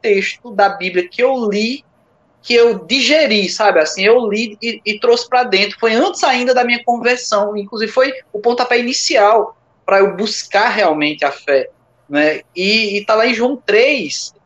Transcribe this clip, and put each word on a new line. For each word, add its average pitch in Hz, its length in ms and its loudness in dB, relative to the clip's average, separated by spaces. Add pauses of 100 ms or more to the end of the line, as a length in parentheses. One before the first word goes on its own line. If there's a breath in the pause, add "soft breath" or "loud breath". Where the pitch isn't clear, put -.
texto 202 480 -2
da 196 200 2
Bíblia 180 380 -4
que - 140 -4
eu 254 260 0
li, 220 360 -4 (560)
que - 140 -4
eu 233 320 4
digeri, 240 640 2
sabe? 190 320 2
Assim, 190 240 -2
eu 226 240 4
li 214 340 -4
e, 233 220 -6
e 208 160 -6
trouxe - 280 2
pra 247 140 2
dentro. 202 360 0
Foi 226 140 0
antes 339 300 0
ainda 254 320 2
da 247 100 2
minha 240 200 -2
conversão. 226 720 -2
Inclusive, 208 340 -6
foi 523 220 2 (200)
o 208 60 -8
pontapé 240 400 0
inicial 240 760 0 (280)
pra 196 140 2
eu 196 180 0
buscar 208 520 -2
realmente 156 560 0
a 139 80 0
fé, 135 360 -2 (400)
né? 147 320 0 (140)
E, 202 440 0
e 202 60 -8
tá 214 100 0
lá 220 120 0
em 254 80 0
João 247 220 -2
três, 220 760 -2 (120)